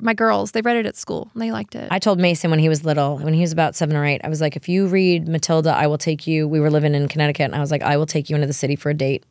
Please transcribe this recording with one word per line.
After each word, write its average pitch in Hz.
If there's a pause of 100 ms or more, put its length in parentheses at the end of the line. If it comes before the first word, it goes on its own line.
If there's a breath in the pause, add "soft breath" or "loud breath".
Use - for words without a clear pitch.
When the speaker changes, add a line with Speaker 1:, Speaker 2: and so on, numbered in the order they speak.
Speaker 1:
My 226
girls, 208
they 226
read 233
it 226
at -
school -
and 226
they 226
liked 214
it. -
Speaker 2:
I 185
told 196
Mason 175
when 160
he 156
was 156
little, 147
when 147
he 160
was 170
about 160
seven 151
or 147
eight, 143
I -
was 156
like, 151
"If -
you 190
read 180
Matilda, 160
I 147
will 147
take 156
you." 156
We 156
were 151
living 151
in 143
Connecticut, 147
and -
I 147
was 143
like, 147
"I 147
will 151
take 147
you 156
into 147
the 143
city 139
for -
a 147
date, 139